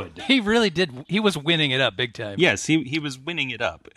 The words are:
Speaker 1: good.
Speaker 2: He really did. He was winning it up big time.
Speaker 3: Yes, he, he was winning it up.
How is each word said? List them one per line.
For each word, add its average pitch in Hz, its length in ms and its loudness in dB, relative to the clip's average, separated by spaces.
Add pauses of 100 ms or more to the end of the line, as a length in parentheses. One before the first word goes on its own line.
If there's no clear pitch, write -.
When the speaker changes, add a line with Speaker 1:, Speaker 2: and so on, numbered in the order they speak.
(140)
Speaker 1:
good. - 100 -14
Speaker 2:
He 262 160 4
really 220 300 2
did. 151 380 -2
He 196 120 0
was 196 160 2
winning 151 360 0
it 131 80 0
up 113 160 0
big 123 180 -4
time. 104 240 -8
Speaker 3:
Yes, 143 280 2
he, 156 180 4
he 139 140 -4
was 143 200 -6
winning 139 320 -6
it 113 120 -8
up. 85 340 -6